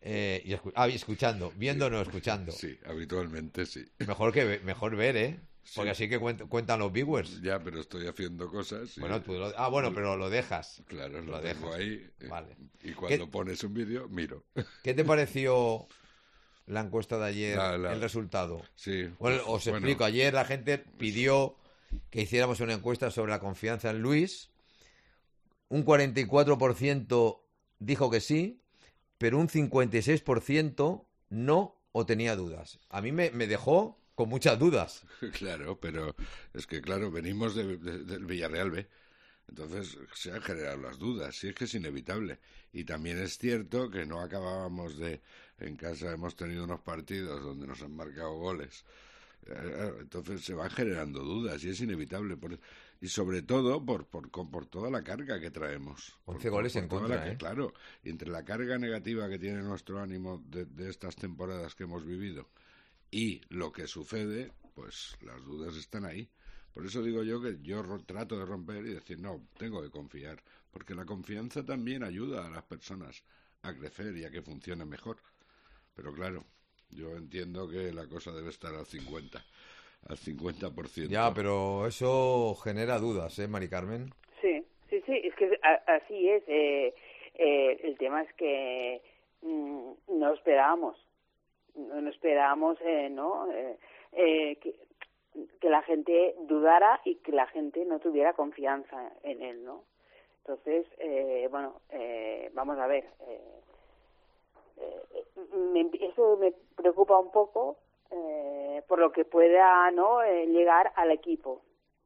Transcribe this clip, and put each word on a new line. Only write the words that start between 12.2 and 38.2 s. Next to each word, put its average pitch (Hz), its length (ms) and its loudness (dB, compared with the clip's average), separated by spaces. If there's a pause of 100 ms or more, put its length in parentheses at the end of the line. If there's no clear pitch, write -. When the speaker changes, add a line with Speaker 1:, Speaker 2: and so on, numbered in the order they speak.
Speaker 2:
eh, 65 80 -14
Speaker 1:
Vale. 78 280 -12 (280)
Speaker 2:
y 85 100 -10
cuando 90 320 -2
Speaker 1:
¿Qué, 73 60 -14
Speaker 2:
pones 92 320 -6
un 101 100 -6
vídeo, 117 360 -6
miro. 82 340 -8 (120)
<laughs> - 280 -8
Speaker 1:
qué 127 100 -2
te 143 120 2
pareció 131 840 2 (800)
la 104 140 -4
encuesta 107 380 -4
de 107 60 -2
ayer, 104 320 -2
Speaker 2:
La, 95 200 0
la 90 160 -2
Speaker 1:
el 110 80 -4
resultado? 92 640 -4 (120)
Speaker 2:
Sí, 98 280 -4 (160)
Speaker 1:
Bueno, 123 180 2
Speaker 2:
pues, 127 100 -2
Speaker 1:
os 113 180 0
Speaker 2:
bueno. 107 120 0
Speaker 1:
explico. 123 260 2
Ayer 123 300 4
la 131 120 2
gente 135 340 -2
pidió 131 760 2 (520)
que 110 120 -2
hiciéramos 120 380 2
una 113 140 0
encuesta 117 380 -2
sobre 107 200 -2
la 104 80 -2
confianza 107 520 -4
en 110 100 -2
Luis. 151 460 2 (1200)
Un 139 140 2
cuarenta 139 360 6
y 131 60 0
cuatro 143 320 6
por 123 180 4
ciento 123 680 2 (340)
dijo 127 300 2
que 113 100 4
sí, 165 420 0 (560)
pero 117 200 4
un 165 100 6
cincuenta 131 500 4
y 110 40 4
seis 117 200 4
por 117 200 2
ciento 151 640 0 (240)
no 143 480 2 (160)
o 110 120 2
tenía 113 300 2
dudas. 82 440 -8 (100)
A 98 120 -6
mí 120 120 -4
me, 170 180 2
me 117 160 -2
dejó 156 500 4 (180)
con 117 120 0
muchas 120 320 4
dudas. 135 440 2 (180)
Speaker 2:
<laughs> 110 160 -8
Claro, 90 420 -6
pero 78 340 -6 (400)
es 65 140 -10
que, 80 140 -8
claro, 98 280 -4
venimos 98 460 -4
de, 95 220 -4
de, 85 260 -10
del 95 220 -10